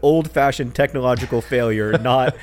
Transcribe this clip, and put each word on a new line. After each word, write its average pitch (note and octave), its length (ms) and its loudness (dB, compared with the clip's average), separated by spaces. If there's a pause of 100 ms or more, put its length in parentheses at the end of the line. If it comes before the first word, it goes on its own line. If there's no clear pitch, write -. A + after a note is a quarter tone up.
old-fashioned C#3+ 720 0
technological B2+ 680 0
failure, A2 560 0
<laughs> - 0 -
not B2+ 440 2